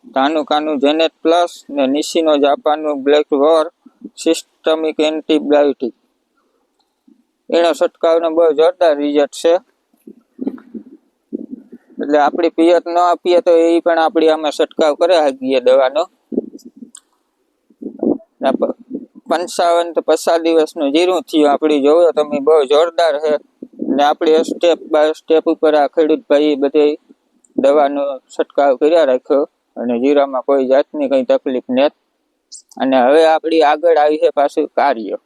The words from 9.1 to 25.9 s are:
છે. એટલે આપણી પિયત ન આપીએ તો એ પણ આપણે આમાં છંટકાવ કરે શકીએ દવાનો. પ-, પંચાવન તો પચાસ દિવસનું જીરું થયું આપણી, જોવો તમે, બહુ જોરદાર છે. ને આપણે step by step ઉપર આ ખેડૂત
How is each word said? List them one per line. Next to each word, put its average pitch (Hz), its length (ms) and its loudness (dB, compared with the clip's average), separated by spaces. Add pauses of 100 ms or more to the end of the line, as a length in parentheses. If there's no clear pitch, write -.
છે. 170 220 0 (2500)
એટલે 147 160 -2
આપણી 151 320 0
પિયત 165 380 0
ન 170 100 -4
આપીએ 175 440 0
તો 175 100 0
એ 170 280 4
પણ 165 180 0
આપણે 160 320 0
આમાં 156 220 -2
છંટકાવ 156 440 -2
કરે 175 200 0 (140)
શકીએ 131 300 -2
દવાનો. 131 440 2 (2500)
પ-, - 160 -4 (540)
પંચાવન 170 640 -2
તો 160 80 -2
પચાસ 165 400 0
દિવસનું 160 520 0
જીરું 175 280 0
થયું 147 300 0
આપણી, 147 320 0
જોવો 160 280 4
તમે, 147 280 -4
બહુ 147 240 2
જોરદાર 160 560 0
છે. 151 180 -2 (580)
ને 139 80 0
આપણે 156 300 0
step 160 460 0 (120)
by 156 200 2
step 156 340 -2
ઉપર 156 300 0
આ 143 120 2
ખેડૂત 156 320 0 (100)